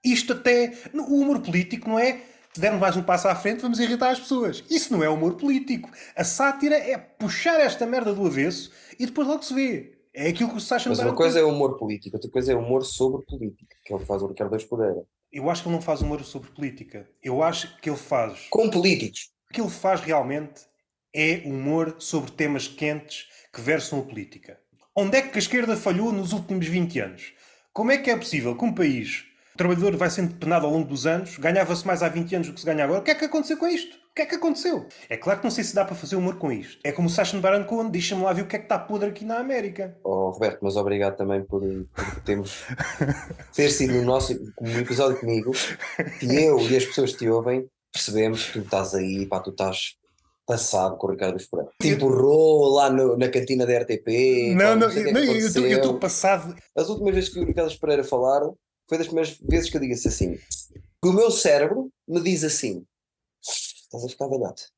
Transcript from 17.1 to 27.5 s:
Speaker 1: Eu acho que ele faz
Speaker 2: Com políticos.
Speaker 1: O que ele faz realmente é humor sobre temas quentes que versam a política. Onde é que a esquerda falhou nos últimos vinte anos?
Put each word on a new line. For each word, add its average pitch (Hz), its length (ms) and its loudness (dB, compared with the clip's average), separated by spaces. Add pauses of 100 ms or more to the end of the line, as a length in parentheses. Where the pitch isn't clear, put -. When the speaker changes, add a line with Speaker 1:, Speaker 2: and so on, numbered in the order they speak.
Speaker 1:
Eu 131 180 0
acho - 380 -2
que - 100 -6
ele 147 60 -2
faz 117 540 -4
Speaker 2:
Com 220 200 4
políticos. 175 600 0 (200)
Speaker 1:
O - 40 -20
que 233 80 -4
ele 202 80 -2
faz 190 320 0
realmente 147 640 -2 (520)
é 160 300 0
humor 151 540 -2
sobre - 320 -4
temas 147 360 -2
quentes - 600 -6 (260)
que 117 80 -12
versam 143 380 -2
a 131 40 -6
política. - 540 -14 (360)
Onde 202 260 2
é - 20 2
que 269 160 -6
a - 20 0
esquerda 226 380 0
falhou 202 340 0
nos 196 220 -2
últimos 185 340 -4
vinte 170 320 -2
anos? 95 320 -10 (400)